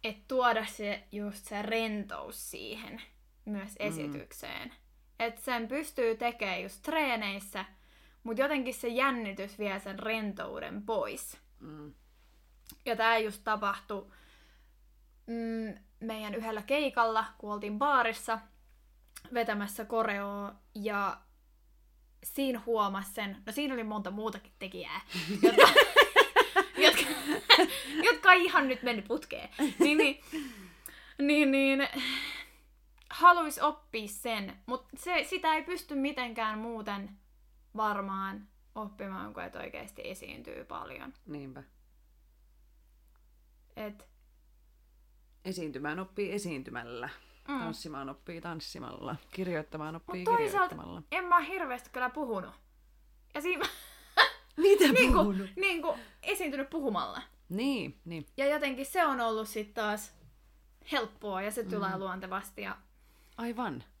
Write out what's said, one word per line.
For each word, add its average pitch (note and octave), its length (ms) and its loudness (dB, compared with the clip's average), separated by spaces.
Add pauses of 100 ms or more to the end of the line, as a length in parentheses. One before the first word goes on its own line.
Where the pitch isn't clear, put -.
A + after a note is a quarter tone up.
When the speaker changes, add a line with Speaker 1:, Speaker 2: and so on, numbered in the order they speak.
Speaker 1:
Et G#3+ 240 -8
tuoda A#3 380 2
se, G3+ 460 -8
just G#3 320 -8
se G#3 180 -6
rentous G#3 880 -4
siihen A3 520 -12 (420)
myös G#3 260 -8
Speaker 2:
Mm. - 60 -18 (100)
Speaker 1:
esitykseen. - 880 -8 (460)
Et A#3 200 -4
sen A#3 300 -4
pystyy B3 480 -2
tekemään G#3+ 460 -4
just - 200 -14
treeneissä, G#3+ 840 -2 (580)
mut A3+ 160 -4
jotenkin C4+ 360 0
se A#3+ 140 -6
jännitys A3+ 720 -2
vie G3+ 200 -4
sen G3 200 -10
rentouden G#3 840 -6
pois. G3 560 -4 (220)
Speaker 2:
Mm. D3 340 -16 (920)
Speaker 1:
Ja A#3 100 0
tää A3+ 220 4
just G#3+ 260 -4
tapahtui, G#3 600 -4 (1200)
mm, A3+ 480 -6 (260)
meidän A3 340 -6
yhdellä A3 280 -4
keikalla, A#3 640 2 (140)
kun G#3 140 -8
oltiin G#3 260 -6
baarissa A#3 600 2 (960)
vetämässä G#3+ 500 -2
koreoa, G3+ 720 -4 (200)
ja G3+ 460 -2 (1040)
siinä C4 420 -2
huomas G3+ 480 0
sen, G3+ 320 -6
no - 60 -10
siinä C#4 220 -2
oli A#3 100 -4
monta G#3+ 260 -4
muutakin G#3 480 -8
tekijää, F#3 420 -8 (260)
<laughs> G3 160 0
jotka, F4 260 12 (1120)
jotka, - 240 6 (1040)
jotka A4 280 8
ei F4+ 120 8
ihan D4+ 240 4
nyt B3+ 140 -2
mennyt A3+ 260 0
putkeen. - 400 -6 (300)
Niin, D4+ 200 6
niin, C#4 220 4 (960)
niin, C#4+ 320 6
niin C4+ 380 4 (1200)
haluais E4+ 480 8
oppia A#3 500 -2
sen, G#3 480 -6 (100)
mut B3+ 200 -8 (100)
se, E4+ 320 -2
sitä F4 260 0
ei D#4 80 -2
pysty E4+ 320 -8
mitenkään A#3+ 640 -4
muuten G#3 520 -8 (680)
varmaan G3+ 720 -4 (260)
oppimaan, G3+ 600 -10
kun - 80 -10
et - 140 -12
oikeesti - 480 -12
esiintyy - 600 -14
paljon. - 480 -12 (140)
Speaker 2:
Niinpä. C#3 360 -14 (2250)
Speaker 1:
Et G#3 320 -12 (1400)
Speaker 2:
Esiintymään D#3 540 -6
oppii F#3+ 340 -6
esiintymällä. B2+ 760 -8 (400)
Speaker 1:
Mm. C#4 100 -4
Speaker 2:
Tanssimaan D3+ 500 -8
oppii E3 320 -12
tanssimalla. - 760 -10 (140)
Kirjoittamaan D#3+ 680 -6
oppii F#4 280 -8
Speaker 1:
Mut - 0 -
toisaalta G#4 440 2
Speaker 2:
kirjoittamalla. - 340 -12 (100)
Speaker 1:
en F4+ 120 -2
mä F4 140 6
oo D4+ 60 4
hirveästi D#4 480 -6
kyllä B3+ 180 -2
puhunut. A#3 440 -6 (800)
Ja C#4+ 60 -4
siinä F4 240 -2
mä - 60 -2 (840)
Speaker 2:
Mitä F#4+ 360 8
Speaker 1:
<laughs> - 80 8
niinku, B3+ 180 8
Speaker 2:
puhunut? G3 380 2
Speaker 1:
niinku E4+ 420 0 (240)
esiintynyt C#4+ 480 -4
puhumalla. C4 520 -4 (260)
Speaker 2:
Niin, G#3+ 560 -2
niin. E3 220 -10 (100)
Speaker 1:
Ja C4+ 100 0
jotenkin C#4 400 0
se F4 200 2
on C4 140 0
ollut A3 280 -2
sit G#3+ 260 -8
taas G#3 400 -4 (760)
helppoa G#3 500 -4
ja G#3 80 -4
se A3 120 -6
Speaker 2:
Mm. F#3+ 80 -6
Speaker 1:
tulee F#3+ 280 -2
luontevasti F#3+ 640 -8
ja G3 140 -8 (600)
Speaker 2:
Aivan. A3+ 480 -6 (160)